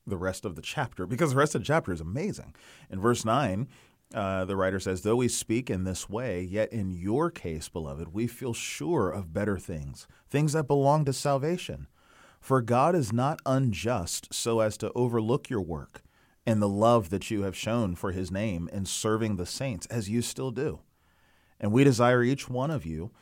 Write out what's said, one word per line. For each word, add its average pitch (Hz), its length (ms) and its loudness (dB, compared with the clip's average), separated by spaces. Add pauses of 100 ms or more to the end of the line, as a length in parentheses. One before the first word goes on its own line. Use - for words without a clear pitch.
the 95 120 -4
rest 92 280 -4
of 92 100 -6
the - 60 -12
chapter, - 460 -6
because 156 240 0
the 127 60 0
rest 151 180 4
of 127 60 -2
the 92 60 -8
chapter 151 260 0
is 80 80 -6
amazing. 123 520 -6 (360)
In 95 100 -8
verse 117 260 4
nine, 113 420 2 (460)
uh, 95 320 -2
the 98 120 -2
writer 95 220 2
says, 92 220 -2
"Though 107 160 2
we 127 120 4
speak 120 400 -2
in 95 160 -2
this 92 240 -6
way, 101 320 -4
yet 98 320 -2
in 98 180 -2
your 107 400 0
case, 80 380 -8
beloved, 78 440 -8
we 110 140 -2
feel 120 260 -6
sure 143 560 -2
of 82 240 -6
better 101 240 0
things, 71 500 -10 (220)
things 147 240 2
that 151 140 0
belong 143 380 4
to 135 80 2
salvation. 139 720 -2 (540)
For 131 200 4
God 127 340 4
is 123 180 2
not 131 320 0
unjust 120 880 0
so 117 280 2
as 107 160 2
to 107 160 -4
overlook 120 560 2
your 113 120 0
work 80 400 -8 (440)
and 110 160 4
the 101 80 4
love 107 400 4
that 95 200 -2
you 104 120 0
have 98 160 -4
shown 110 380 0
for 95 180 -4
his 92 180 -4
name 95 400 -2
in 98 140 -6
serving 107 500 0
the 90 100 -4
saints, - 420 -6
as 110 220 -4
you 117 120 0
still 131 300 -4
do. 131 280 -4 (800)
And 104 140 0
we 131 100 8
desire 123 400 8
each 135 240 0
one 127 240 -2
of 139 140 -6
you 80 260 -6 (100)